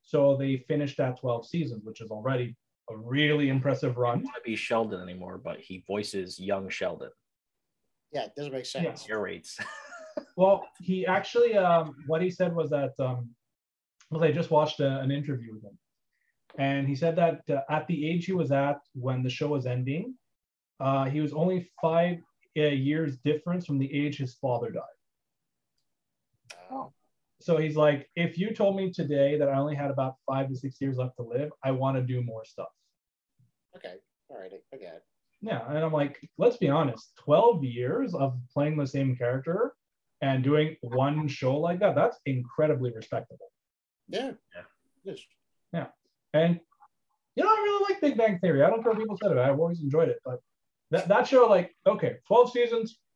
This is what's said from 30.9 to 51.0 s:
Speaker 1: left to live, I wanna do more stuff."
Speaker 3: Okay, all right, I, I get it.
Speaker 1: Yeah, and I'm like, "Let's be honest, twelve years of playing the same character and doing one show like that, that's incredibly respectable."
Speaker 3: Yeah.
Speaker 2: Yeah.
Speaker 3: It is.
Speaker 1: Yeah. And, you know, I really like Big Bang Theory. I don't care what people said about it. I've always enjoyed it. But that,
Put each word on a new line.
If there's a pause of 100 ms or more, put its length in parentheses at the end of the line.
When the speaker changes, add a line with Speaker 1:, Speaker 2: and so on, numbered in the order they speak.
Speaker 1:
left
to
live, (120)
I
wanna
do
more
stuff." (1080)
Speaker 3:
Okay, (320)
all
right,
I,
I
get
it. (380)
Speaker 1:
Yeah,
and
I'm
like, (180)
"Let's
be
honest,
twelve
years
of (160)
playing
the
same
character (480)
and
doing
one
show
like
that,
that's
incredibly
respectable." (560)
Speaker 3:
Yeah. (220)
Speaker 2:
Yeah. (420)
Speaker 3:
It
is. (480)
Speaker 1:
Yeah. (460)
And, (760)
you
know,
I
really
like
Big
Bang
Theory.
I
don't
care
what
people
said
about
it.
I've
always
enjoyed
it.
But (520)
that,